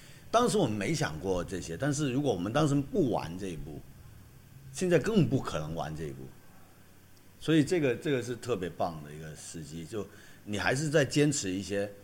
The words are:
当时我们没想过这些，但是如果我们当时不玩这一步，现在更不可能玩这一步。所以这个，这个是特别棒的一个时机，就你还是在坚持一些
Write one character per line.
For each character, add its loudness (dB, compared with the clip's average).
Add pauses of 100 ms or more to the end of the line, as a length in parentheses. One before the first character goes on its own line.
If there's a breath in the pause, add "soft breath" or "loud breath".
(320 loud breath)
当 4
时 2
我 4
们 0
没 -2
想 -2
过 0
这 -8
些， -8
但 0
是 0
如 0
果 2
我 -2
们 -2
当 4
时 2
不 2
玩 -2
这 -6
一 -6
步， -10 (920)
现 -2
在 8
更 6
不 4
可 -4
能 -6
玩 -4
这 -6
一 -6
步。 -12 (1160)
所 0
以 8
这 2
个， 4
这 -4
个 2
是 -6
特 -2
别 -2
棒 -4
的 -14
一 -12
个 -12
时 -12
机， -12
就 -8 (380 loud breath)
你 -4
还 2
是 0
在 6
坚 4
持 -2
一 -2
些 -4 (120)